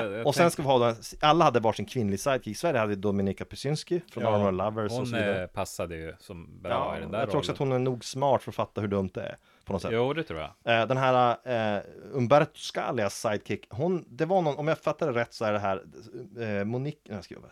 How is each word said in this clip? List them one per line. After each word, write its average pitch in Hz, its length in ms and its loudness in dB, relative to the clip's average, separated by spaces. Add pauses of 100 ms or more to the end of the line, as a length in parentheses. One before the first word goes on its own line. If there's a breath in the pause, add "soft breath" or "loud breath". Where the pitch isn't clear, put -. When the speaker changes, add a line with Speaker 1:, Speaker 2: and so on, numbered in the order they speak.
Speaker 1:
Jag, 101 80 -4
jag 113 160 -2
Speaker 2:
och 139 80 4
sen 175 80 6
Speaker 1:
tänk- 170 100 6
Speaker 2:
ska - 80 -4
vi 135 60 -2
ha, 120 280 6 (260)
alla 156 240 6
hade 123 140 4
varsin 107 260 2
kvinnlig 101 340 -2
sidekick. 131 280 -2
I 104 60 -8
Sverige 147 260 0
hade 107 100 2
vi 104 60 -2
Dominika 98 500 0
Pyrsinski 151 560 -4 (100)
från 120 120 -6
Speaker 1:
Ja, 110 120 2
Speaker 2:
Armor 101 160 2
Lovers 104 400 -2
och 117 60 -2
Speaker 1:
hon, 127 100 -2
Speaker 2:
så 120 80 -4
vidare. 101 280 0
Speaker 1:
eh, 87 40 -6
passade 90 480 -6
ju 80 240 -10
som 90 420 -16
bra 92 100 -8
Speaker 2:
Ja, 123 260 -2
Speaker 1:
i 80 40 -8
den 82 100 -10
där 104 80 -2
Speaker 2:
jag 107 100 0
tror 151 100 0
också - 120 -2
Speaker 1:
rollen. - 40 -8
Speaker 2:
att - 40 -8
hon 135 120 0
är 127 80 2 (120)
nog 120 140 -8
smart 135 380 0
för 110 80 -8
att - 40 -18
fatta 104 260 -4
hur 107 60 0
dumt 98 260 0
det 107 80 -8
är - 140 -8 (300 soft breath)
på 98 80 -4
något 92 80 -2
sätt. - 120 -4
Speaker 1:
Jo, 123 200 2
det 160 100 -4
tror 80 160 -8
jag. 113 420 0
Speaker 2:
Eh, 110 60 2
den 131 100 0
här, 127 400 4 (400)
eh, - 40 -4 (300)
Umberto 143 480 4
Scalias 147 600 -2
sidekick, 104 480 -2
hon, 170 380 -2
det 123 180 -4
var 185 160 2
någon, 147 160 0
om 151 100 -2
jag 156 120 2
fattar 156 340 -2
det 117 60 2
rätt 117 140 -2
så 113 120 -4
är 107 80 2
det 104 60 0
här, 98 220 0 (800)
eh, 101 60 -2
Monique, 131 340 -4 (100)
nej, 98 140 -8
ska - 120 -18
jag, - 160 -16